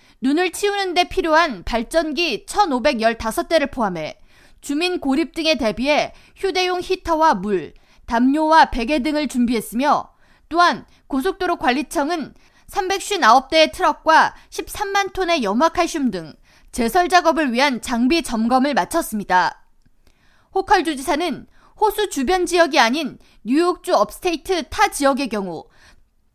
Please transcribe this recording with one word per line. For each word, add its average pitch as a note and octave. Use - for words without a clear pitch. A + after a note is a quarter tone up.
눈을 D#4+
치우는 G4+
데 F4
필요한 D#4+
발전기 D4
천오백열다섯 C4
대를 D4
포함해 F3+
주민 F4
고립 C#4+
등에 D#4+
대비해 A3+
휴대용 F#4
히터와 D#4+
물, F3+
담요와 D4+
베개 C#4
등을 D4+
준비했으며 A#3+
또한 E4
고속도로 E4+
관리청은 D4+
삼백쉰아홉 F#4
대의 D#4+
트럭과 D#4
십삼만 G4
톤의 E4+
염화칼슘 C#4+
등 E3
제설 C4+
작업을 D#4+
위한 B3
장비 B3
점검을 B3+
마쳤습니다. F#3
호컬 F#4
주지사는 D4
호수 G#4
주변 F4
지역이 E4
아닌 A#3+
뉴욕주 E4+
업스테이트 D#4+
타 G#4
지역의 C4+
경우 F#3+